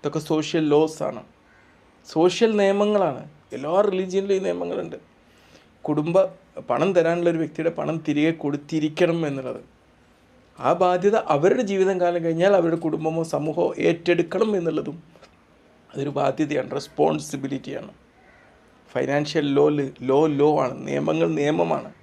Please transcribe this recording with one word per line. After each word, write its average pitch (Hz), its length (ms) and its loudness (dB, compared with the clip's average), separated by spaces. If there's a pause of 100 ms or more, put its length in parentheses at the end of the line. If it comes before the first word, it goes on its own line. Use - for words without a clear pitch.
ഇതൊക്കെ 151 200 -4 (100)
സോഷ്യൽ 156 340 0 (100)
ലോസ് 156 340 2
ആണ്, 113 140 -10 (840)
സോഷ്യൽ 175 420 2 (100)
നിയമങ്ങളാണ്. 196 600 2 (340)
എല്ലാ 147 180 -6 (140)
റിലീജിയനിലും 190 500 0
ഈ - 80 0
നിയമങ്ങളുണ്ട്. 175 520 -6 (880)
കുടുംബ, 151 320 0 (520)
പണം 147 260 2
തരാനുള്ള 175 380 2
ഒരു 160 100 -2
വ്യക്തിയുടെ 160 360 -2
പണം 151 180 -4 (100)
തിരികെ 151 260 2 (100)
കൊടുത്തിരിക്കണം 156 840 -2
എന്നുള്ളത്, 135 340 -8 (1000)
ആ 131 120 0 (100)
ബാധ്യത 180 360 2 (180)
അവരുടെ 214 360 4
ജീവിതം 190 300 2
കാലം 175 240 2
കഴിഞ്ഞാൽ 165 340 4
അവരുടെ 170 260 2
കുടുംബമോ 160 380 -2 (120)
സമൂഹമോ 156 340 0 (180)
ഏറ്റെടുക്കണം 170 720 0
എന്നുള്ളതും 160 380 -4 (920)
അതൊരു 139 280 -6
ബാധ്യതയാണ്, 139 500 -2 (100)
റെസ്പോൺസിബിലിറ്റിയാണ്. 143 1120 -4 (1000)
ഫിനാൻഷ്യൽ 143 560 -2 (100)
ലോ, 147 100 6 (420)
ലോ, 135 120 4 (200)
ലോ 147 100 6 (140)
ആണ്, 127 100 -4 (140)
നിയമങ്ങൾ 156 400 0 (100)
നിയമമാണ്. 156 520 0 (120)